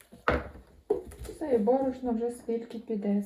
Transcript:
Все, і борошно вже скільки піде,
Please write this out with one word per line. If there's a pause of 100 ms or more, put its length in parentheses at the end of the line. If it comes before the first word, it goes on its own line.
(1500)
Все,
і
борошно
вже
скільки
піде,